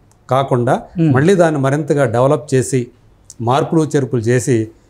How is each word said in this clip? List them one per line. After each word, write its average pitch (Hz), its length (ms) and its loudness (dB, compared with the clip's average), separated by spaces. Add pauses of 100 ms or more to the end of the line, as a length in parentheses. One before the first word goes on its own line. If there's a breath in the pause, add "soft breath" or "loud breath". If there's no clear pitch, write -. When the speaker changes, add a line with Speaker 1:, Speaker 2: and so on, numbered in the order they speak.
(320)
Speaker 1:
కాకుండా 135 500 0 (180)
Speaker 2:
మ్మ్. 160 140 2
Speaker 1:
మళ్ళీ 156 220 4
దాన్ని 160 260 2
మరింతగా 143 440 0
డెవలప్ 131 480 0
చేసి 127 340 -2 (540)
మార్పులు 147 400 0 (140)
చేర్పులు 127 260 -2
చేసి 113 500 0 (180)